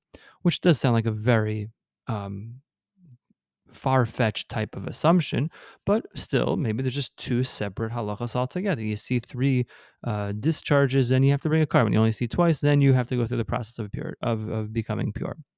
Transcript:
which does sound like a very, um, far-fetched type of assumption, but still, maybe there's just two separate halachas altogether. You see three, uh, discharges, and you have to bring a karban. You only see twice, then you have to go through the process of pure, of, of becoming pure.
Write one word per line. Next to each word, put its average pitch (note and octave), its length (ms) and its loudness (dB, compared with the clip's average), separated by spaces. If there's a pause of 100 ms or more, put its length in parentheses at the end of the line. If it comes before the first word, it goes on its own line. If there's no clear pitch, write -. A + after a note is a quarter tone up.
(420)
which - 180 0
does E3+ 180 4
sound B2 160 2
like A2+ 120 2
a A#2 40 2
very, G#2+ 580 0 (380)
um, G#2+ 540 -8 (1080)
far-fetched B2+ 800 0
type - 280 -4
of G2 100 -8
assumption, - 640 0 (340)
but G#3+ 200 0 (100)
still, B2+ 420 0
maybe B2 260 -2
there's B2+ 120 -2
just C#3 220 -6
two B2 260 -2
separate A2 500 -4
halachas A#2 440 -6
altogether. C3 460 -2
You G#2+ 140 -2
see B2 220 -2
three, B2 480 0 (380)
uh, G#2 340 -4
discharges, C3+ 720 2
and C3 140 4
you C#3 80 4
have C#3 80 0
to - 80 -4
bring D#3+ 140 2
a D3+ 40 2
karban. A2+ 260 2
You A2+ 60 4
only A2 140 4
see A#2 160 -4
twice, E3+ 320 2
then C#3+ 200 4
you C#3 120 6
have B2+ 160 2
to C3 80 -2
go A#2+ 100 0
through A#2 120 -2
the A2+ 60 0
process - 360 -6
of G#2 100 -8
pure, - 320 -8
of, A2 260 -2
of A2 240 -4
becoming G#2+ 400 -2
pure. - 240 -6 (220)